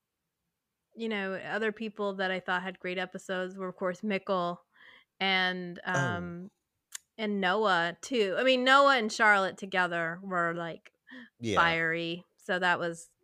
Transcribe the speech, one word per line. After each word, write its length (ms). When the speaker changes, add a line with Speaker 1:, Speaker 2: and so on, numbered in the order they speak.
Speaker 1:
you 140
know, 240
other 380
people 440
that 160
I 80
thought 240
had 160
great 180
episodes 600
were, 100
of 80
course, 260
Mikkel 560
and, 640
Speaker 2:
Oh. 140
Speaker 1:
um, 520
and 240
Noah, 600
too. 360
I 60
mean, 200
Noah 340
and 140
Charlotte 460
together 640
were, 300
like, 380
Speaker 2:
Yeah. 160
Speaker 1:
fiery. 680
So 220
that 200
was, 300